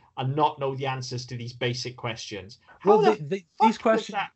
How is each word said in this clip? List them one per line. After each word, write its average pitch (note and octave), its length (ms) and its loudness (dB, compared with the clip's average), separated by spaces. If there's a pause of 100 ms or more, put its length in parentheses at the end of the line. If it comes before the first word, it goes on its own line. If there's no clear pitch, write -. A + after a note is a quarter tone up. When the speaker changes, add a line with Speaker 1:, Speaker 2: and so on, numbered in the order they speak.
(160)
Speaker 1:
and C3 200 -2
not D3+ 220 2
know C#3 160 -2
the C3+ 120 -6
answers B2+ 400 -8
to B2+ 100 -12
these A#2 160 -12
basic B2 440 -4
questions? G#2+ 640 -10 (220)
How F#3+ 100 4
Speaker 2:
Well, G#3+ 100 8
Speaker 1:
the G4+ 120 6
Speaker 2:
the, D#3 120 -4
the, D3+ 120 -4 (220)
Speaker 1:
fuck A3 100 6
Speaker 2:
these A3+ 80 2
Speaker 1:
does - 20 -16
Speaker 2:
questions, A3 360 2
Speaker 1:
that G3 220 -4